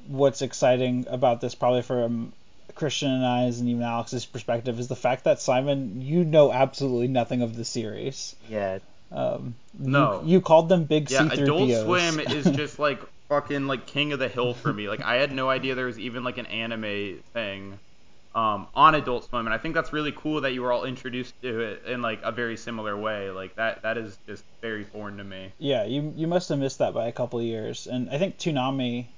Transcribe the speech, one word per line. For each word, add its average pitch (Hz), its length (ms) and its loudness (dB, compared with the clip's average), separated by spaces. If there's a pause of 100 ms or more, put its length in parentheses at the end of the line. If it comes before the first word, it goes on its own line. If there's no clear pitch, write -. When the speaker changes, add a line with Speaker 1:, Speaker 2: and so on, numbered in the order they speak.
Speaker 1:
what's 139 340 4
exciting 123 640 2
about 123 320 2
this, 123 140 -4
probably 123 280 2
from 117 500 -2 (420)
Christian 139 360 0
and 131 140 2
I's 123 360 2
and 123 100 2
even 120 120 0
Alex's 117 440 -2
perspective, 117 520 -4
is 123 100 -4
the 123 80 -4
fact 127 280 0
that, 151 160 4
Simon, 131 640 0
you 165 220 4
know 151 280 8
absolutely 127 560 2
nothing 123 340 2
of 117 140 -2
the 117 80 -6
series. 110 720 -6 (140)
Speaker 2:
Yeah. 98 280 -2 (320)
Speaker 1:
Um, 131 440 -4 (260)
you, 135 100 -2
Speaker 3:
No. 123 340 2
Speaker 1:
you 175 180 6
called 165 260 8
them 175 160 6
big 151 260 2
Speaker 3:
Yeah, 135 200 6
Speaker 1:
C 127 60 0
three 143 100 4
P 139 40 6 (240)
Os. 110 80 4
Speaker 3:
Adult - 40 0
Swim 170 340 2
Speaker 1:
<laughs> - 160 -2
Speaker 3:
is 147 80 -2
just, 143 340 2
like, 147 220 2 (300)
fucking, 143 360 0
like, 131 200 -4
king 147 260 -2
of 139 60 -2
the 127 100 0
hill 120 240 0
for 117 200 -2
me. 101 160 -4
Like, 110 140 -4
I 113 140 0
had 139 160 2
no 131 160 0
idea 131 260 0
there 127 120 -2
was 113 120 -6
even, 120 240 -8
like, 123 160 -4
an 117 80 -8
anime 107 720 -4 (120)
thing, 98 460 -8 (560)
um, 107 400 0
on 151 200 8
Adult 127 360 -2
Swim, 113 160 -2
and 110 80 0
I 110 40 -2
think 160 160 -6
that's 160 200 0
really 151 180 -2
cool 156 300 -2
that 135 100 0
you 127 80 -4
were 123 100 -2
all 123 140 0
introduced 127 580 -8
to 117 180 -4
it 107 260 -6
in, 123 160 -4
like, 110 220 -4
a 117 60 -2
very 113 280 -4
similar 107 380 -6
way. 104 340 -4
Like, 95 260 -10
that, 113 260 -2
that 110 140 -2
is 107 300 -8
just 101 180 -12 (160)
very 107 240 -6
foreign 101 320 -12
to 101 80 -12
me. 95 340 -12
Speaker 1:
Yeah, 135 260 0
you, 143 300 -4
you 160 120 -4
must 175 240 0
have 143 80 0
missed 135 220 -2
that 127 120 2
by 117 140 -2
a 120 60 -4
couple 120 260 -4
of 117 80 -2
years, 113 400 -6
and 123 240 -4
I 139 80 -4
think - 180 -2
Toonami 127 720 -2 (120)